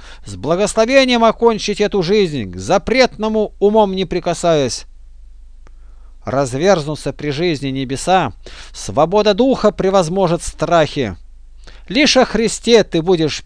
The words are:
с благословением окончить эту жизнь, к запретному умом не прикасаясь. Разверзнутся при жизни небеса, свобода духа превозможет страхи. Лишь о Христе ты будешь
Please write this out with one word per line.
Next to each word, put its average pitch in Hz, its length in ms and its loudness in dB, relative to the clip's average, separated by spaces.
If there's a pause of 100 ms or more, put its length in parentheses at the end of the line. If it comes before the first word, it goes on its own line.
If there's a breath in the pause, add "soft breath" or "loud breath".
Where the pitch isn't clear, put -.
(260 loud breath)
с 98 100 -12
благословением 226 880 2
окончить 214 580 0
эту 202 220 0
жизнь, 156 480 0
к 87 60 -12
запретному 214 1040 0
умом 208 360 2
не 190 100 -4
прикасаясь. 170 800 -2 (1400)
Разверзнутся 139 880 -2
при 147 160 -8
жизни 143 380 -4
небеса, 135 640 -2 (400 loud breath)
свобода 175 600 0
духа 233 360 2
превозможет 185 720 0
страхи. 147 760 -2 (720 soft breath)
Лишь 254 300 2
о 247 80 6
Христе 220 580 2
ты 165 200 -2
будешь 160 420 0